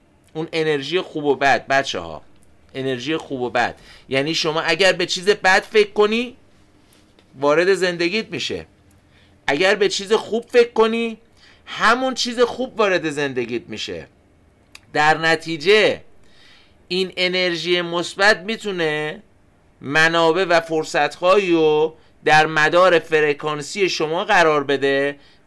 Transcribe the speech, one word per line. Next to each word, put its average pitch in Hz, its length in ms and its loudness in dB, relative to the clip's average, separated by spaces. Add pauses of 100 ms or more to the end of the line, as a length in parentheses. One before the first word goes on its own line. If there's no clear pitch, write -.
(340)
اون 165 180 -8
انرژی 156 480 -2
خوب 160 240 -8
و 143 100 2
بد 127 320 0
بچه 135 320 -2
ها، 80 240 -10 (520)
انرژی 131 420 -4
خوب 143 240 -10
و 123 100 -4
بد، 107 240 0 (340)
یعنی 139 260 -2
شما 160 260 -2
اگر 170 320 2
به 175 140 -4
چیز 180 220 -4
بد 196 340 2
فکر 208 280 2
کنی 226 460 0 (1040)
وارد 160 340 4
زندگیت 175 560 -2
می‌شه، 107 360 -8 (800)
اگر 175 280 2
به 196 140 0
چیز 196 240 -6
خوب 220 360 -2
فکر 240 240 2
کنی 226 460 0 (480)
همون 240 480 0
چیز 240 260 -4
خوب 240 380 -2
وارد 180 320 0
زندگیت 127 560 -4
می‌شه. 90 400 -10 (880)
در 151 260 4
نتیجه 160 840 0 (880)
این 180 280 -4
انرژی 180 640 -2
مثبت 175 580 0
می‌تونه 180 840 -6 (580)
منابع 165 640 2
و 170 160 2
فرصت‌هایی 165 920 0
رو 156 440 2 (280)
در 156 220 4
مدار 160 520 4
فرکانسی 151 880 -2
شما 165 360 -4
قرار 165 400 2
بده 139 540 0 (280)